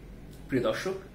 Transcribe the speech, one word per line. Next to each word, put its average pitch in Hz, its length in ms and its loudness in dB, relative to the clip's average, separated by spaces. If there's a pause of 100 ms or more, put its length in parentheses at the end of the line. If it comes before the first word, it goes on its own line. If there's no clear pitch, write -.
(480)
প্রিয় 127 140 4
দর্শক, - 320 4 (200)